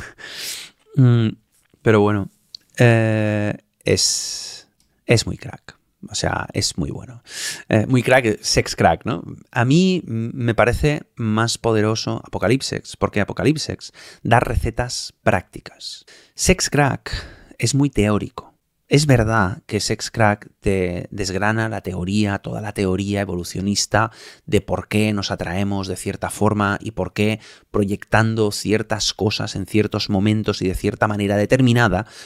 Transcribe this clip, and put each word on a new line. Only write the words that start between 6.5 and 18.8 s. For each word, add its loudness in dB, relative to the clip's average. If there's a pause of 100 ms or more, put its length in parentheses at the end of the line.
es -4
muy -4
bueno. -14 (460)
Eh, 2
muy 2
crack, 4
sex -2
crack, 2
¿no? -4 (300)
A 0
mí, 2
mm, -6
me -2
parece 2 (120)
más 0
poderoso 0
Apocalypse, -2 (160)
porque -2
Apocalypse -2 (460)
da 4
recetas -4
prácticas. -4 (300)
Sex 0
crack 0 (460)
es 0
muy 2
teórico. -2 (400)